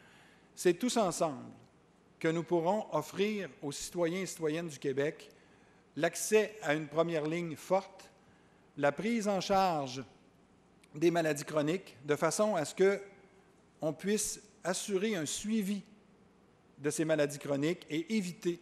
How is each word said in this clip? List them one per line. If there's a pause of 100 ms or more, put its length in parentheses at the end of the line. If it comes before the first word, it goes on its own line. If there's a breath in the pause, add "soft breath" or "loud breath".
(540 loud breath)
C'est
tous
ensemble (680)
que
nous
pourrons
offrir (100)
aux
citoyens
et
citoyennes
du
Québec (680 loud breath)
l'accès
à
une
première
ligne
forte, (680 soft breath)
la
prise
en
charge (920)
des
maladies
chroniques, (100)
de
façon
à
ce
que (840)
on
puisse (220)
assurer
un
suivi (960)
de
ces
maladies
chroniques
et
éviter